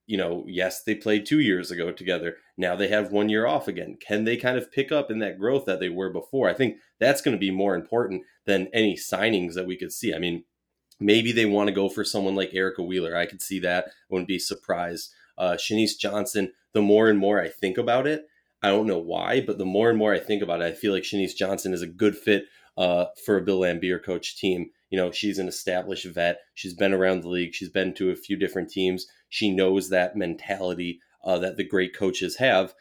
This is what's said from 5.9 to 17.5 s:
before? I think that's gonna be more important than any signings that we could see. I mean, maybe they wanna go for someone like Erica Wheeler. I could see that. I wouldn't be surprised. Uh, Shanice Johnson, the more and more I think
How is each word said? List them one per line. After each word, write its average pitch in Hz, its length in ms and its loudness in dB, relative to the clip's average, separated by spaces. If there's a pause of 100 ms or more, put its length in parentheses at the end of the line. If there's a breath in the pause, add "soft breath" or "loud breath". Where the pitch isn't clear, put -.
before? 113 380 -2
I 85 60 2
think 123 240 0 (200 loud breath)
that's 120 240 4
gonna 117 160 2
be 95 120 0
more 95 240 0
important 95 480 -2 (240 loud breath)
than 95 280 2
any 107 220 4
signings 95 580 0
that 90 120 -4
we 92 100 -6
could 87 160 -10
see. - 200 -4
I 80 60 -4
mean, 85 260 -4 (540)
maybe 113 340 4
they 113 140 4
wanna 104 260 2
go 98 160 2
for 101 160 -4
someone 98 300 -2
like 95 180 -2
Erica 92 300 -2
Wheeler. 87 340 -2
I 87 80 0
could 92 160 -10
see 95 200 -6
that. 90 260 0
I - 40 -16 (200 loud breath)
wouldn't 92 180 -2
be 95 100 0
surprised. 87 720 -6 (280 soft breath)
Uh, 90 140 0
Shanice 107 460 0
Johnson, 101 540 -2 (220 soft breath)
the 107 80 4
more 104 260 8
and 104 100 6
more 98 220 2
I 82 80 0
think 95 300 -4